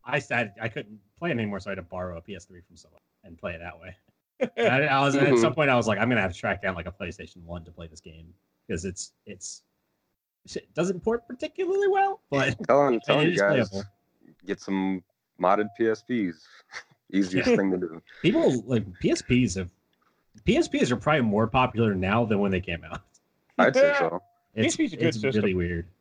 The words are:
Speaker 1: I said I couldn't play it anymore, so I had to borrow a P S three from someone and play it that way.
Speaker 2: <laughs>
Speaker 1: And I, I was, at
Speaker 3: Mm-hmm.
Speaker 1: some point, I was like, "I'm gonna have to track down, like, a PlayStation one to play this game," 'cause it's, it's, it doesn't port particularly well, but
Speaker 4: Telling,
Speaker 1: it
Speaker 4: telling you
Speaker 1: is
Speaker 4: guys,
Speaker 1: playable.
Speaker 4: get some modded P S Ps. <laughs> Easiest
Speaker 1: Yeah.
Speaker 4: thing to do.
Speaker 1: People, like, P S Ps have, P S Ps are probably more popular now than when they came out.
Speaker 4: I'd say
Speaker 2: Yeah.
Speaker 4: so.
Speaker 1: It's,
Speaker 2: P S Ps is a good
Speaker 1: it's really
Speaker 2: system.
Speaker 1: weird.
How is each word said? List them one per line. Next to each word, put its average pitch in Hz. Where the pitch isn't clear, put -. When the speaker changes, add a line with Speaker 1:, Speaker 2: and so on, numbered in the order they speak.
Speaker 1:
I 135
said 117
I 113
couldn't 107
play 170
it -
anymore, 107
so 95
I -
had 98
to 92
borrow 90
a 82
P 104
S 85
three 90
from 87
someone -
and 85
play 90
it 82
that 85
way. 92
Speaker 2:
<laughs> 247
Speaker 1:
And 233
I, 139
I 135
was, 139
at 139
Speaker 3:
Mm-hmm. 135
Speaker 1:
some 117
point, 147
I 127
was 113
like, 107
"I'm 110
gonna 117
have 92
to 90
track 98
down, 92
like, 85
a 95
PlayStation 87
one 85
to 87
play 85
this 80
game," 82
'cause 85
it's, -
it's, -
it -
doesn't 175
port 226
particularly 359
well, 392
but 135
Speaker 4:
Telling, 139
Speaker 1:
it 110
Speaker 4:
telling 147
you 180
Speaker 1:
is 165
Speaker 4:
guys, 127
Speaker 1:
playable. 98
Speaker 4:
get 92
some 95
modded 101
P 113
S 110
Ps. 104
<laughs> -
Easiest 92
Speaker 1:
Yeah. 240
Speaker 4:
thing 95
to 92
do. 82
Speaker 1:
People, 196
like, 120
P 185
S 339
Ps 123
have, 92
P 208
S 330
Ps 277
are 120
probably 151
more 110
popular 117
now 98
than 107
when 101
they 92
came 82
out. 80
Speaker 4:
I'd 110
say 269
Speaker 2:
Yeah. 285
Speaker 4:
so. -
Speaker 1:
It's, 311
Speaker 2:
P 330
S 247
Ps -
is -
a -
good 165
Speaker 1:
it's 117
really 135
Speaker 2:
system. 98
Speaker 1:
weird. 87